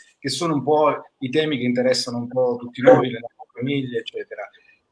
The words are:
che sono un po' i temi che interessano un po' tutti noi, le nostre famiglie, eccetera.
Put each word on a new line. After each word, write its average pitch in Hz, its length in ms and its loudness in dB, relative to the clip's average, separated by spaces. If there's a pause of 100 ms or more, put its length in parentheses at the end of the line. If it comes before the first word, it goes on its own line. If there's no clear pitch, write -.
(180)
che 139 120 -8
sono 160 260 -4
un 143 80 -4
po' 151 460 2 (100)
i 131 100 -8
temi 151 280 -2
che 120 80 -4
interessano 123 520 0
un 120 100 -6
po' 123 320 -2
tutti 120 220 -14
noi, 127 300 8
le 117 80 -8
nostre - 340 -18
famiglie, 127 460 -4
eccetera. - 500 -12 (420)